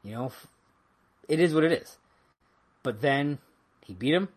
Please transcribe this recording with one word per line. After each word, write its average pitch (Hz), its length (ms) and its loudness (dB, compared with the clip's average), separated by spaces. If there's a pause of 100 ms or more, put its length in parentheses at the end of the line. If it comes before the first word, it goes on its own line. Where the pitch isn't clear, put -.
You 104 100 -14
know, 123 140 -6
f-, - 200 -16 (800)
it 156 140 2
is 165 120 4
what 156 120 4
it 165 80 2
is. - 240 -6 (840)
But 110 200 -6
then 143 380 0 (460)
he 98 80 -16
beat 120 200 0
him. 190 240 0